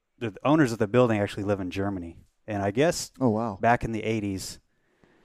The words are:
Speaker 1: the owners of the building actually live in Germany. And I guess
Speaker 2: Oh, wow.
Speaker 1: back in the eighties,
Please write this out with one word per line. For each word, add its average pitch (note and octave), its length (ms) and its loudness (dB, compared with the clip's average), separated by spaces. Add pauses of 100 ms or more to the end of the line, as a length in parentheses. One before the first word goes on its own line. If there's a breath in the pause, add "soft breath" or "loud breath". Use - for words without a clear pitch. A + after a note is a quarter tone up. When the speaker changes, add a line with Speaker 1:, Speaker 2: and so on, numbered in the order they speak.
(200)
Speaker 1:
the A2+ 140 -6 (120)
owners C#3+ 260 4
of A#2 80 -4
the G#2+ 80 2
building A2+ 320 4
actually G2+ 240 -2
live G2 160 0
in F2+ 120 -6
Germany. F#2+ 460 -6 (300)
And G#2 140 -4
I G2+ 100 0
guess D3 400 0 (100)
Speaker 2:
Oh, C3 80 4
wow. G#2+ 320 -2
Speaker 1:
back A#2 240 4
in A#2 80 -4
the G#2+ 100 -4
eighties, G2+ 560 -4 (640 soft breath)